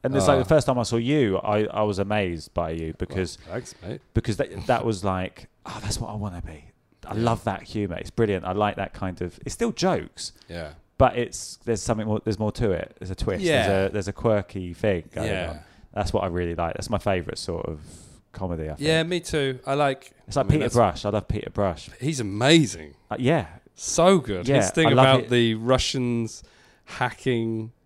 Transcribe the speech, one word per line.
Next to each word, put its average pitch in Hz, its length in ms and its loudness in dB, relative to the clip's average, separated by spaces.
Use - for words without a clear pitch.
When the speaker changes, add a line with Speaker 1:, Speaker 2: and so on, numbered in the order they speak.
Speaker 1:
And 135 120 -2
it's 139 140 4
like 139 80 6
Speaker 2:
Ah. 131 60 2
Speaker 1:
the - 60 -4
first 156 180 4
time 127 120 2
I 120 40 0
saw 117 140 -2
you, 117 420 2
I, 107 260 2
I - 200 -2
was 104 140 0
amazed 98 540 -2
by 87 200 -2
you 80 260 -6
because, 92 480 -4
Speaker 2:
Well, 85 80 -12
thanks, 120 280 -10
mate. 101 180 -10
Speaker 1:
because 110 240 -2
that, 98 300 -6
that 117 180 2
was 107 200 0
like, 92 440 -4
"Oh, - 180 -12
that's 101 160 -4
what 120 120 -6
I 107 60 -8
wanna 98 260 -6
be." - 220 -14
I - 80 -10
Speaker 2:
Yeah. 110 80 0
Speaker 1:
love 117 220 0
that 98 180 -4
humour. 101 340 -4
It's - 140 -10
brilliant. 101 360 0
I 92 60 -4
like 104 240 0
that 95 180 -6
kind 92 280 -6
of, 87 220 -8
it's - 100 -8
still - 180 -2
jokes. - 600 -2
Speaker 2:
Yeah. 82 220 -10
Speaker 1:
But 127 220 6
it's, - 460 -6
there's 113 180 0
something 110 240 -2
more, 107 180 0
there's 104 140 0
more 107 140 0
to 110 200 0
it. 87 260 -4
There's 95 120 -10
a 95 40 -4
twist. 101 300 -2
Speaker 2:
Yeah. 143 220 2
Speaker 1:
There's 95 240 2
a, - 20 -10
there's 101 160 -4
a 101 40 -6
quirky 98 640 -2
thing 90 400 0
going 82 140 -2
Speaker 2:
Yeah. 92 220 -4
Speaker 1:
on. 76 100 -10
That's 104 220 -2
what 101 100 2
I 95 40 -2
really 87 260 -2
like. 82 200 -2
That's - 140 -8
my - 100 0
favourite 92 400 -2
sort - 280 -6
of 78 140 -8
comedy, 92 320 -6
I - 100 -6
think. - 60 -14
Speaker 2:
Yeah, 160 220 2
me 170 180 -4
too. 135 460 -2
I 139 80 -2
like, 139 380 -2
Speaker 1:
It's - 100 -6
like 101 100 2
Speaker 2:
I - 20 -4
mean, - 40 4
Speaker 1:
Peter - 120 4
Speaker 2:
that's - 100 -2
Speaker 1:
Brush. 113 300 4
I 104 60 -2
love 101 180 -2
Peter - 220 -4
Brush. 95 400 -2
Speaker 2:
He's 139 200 -2
amazing. 104 760 2
Speaker 1:
Uh, 110 80 -4
yeah. 131 280 2
Speaker 2:
So 180 440 4
good. 104 300 -2
Speaker 1:
Yeah, 139 140 6
Speaker 2:
His 92 80 2
thing 160 160 4
Speaker 1:
I - 60 6
love 131 140 8
Speaker 2:
about 131 180 6
Speaker 1:
it. - 60 -10
Speaker 2:
the 117 260 4
Russians 120 880 0
hacking. 113 880 -2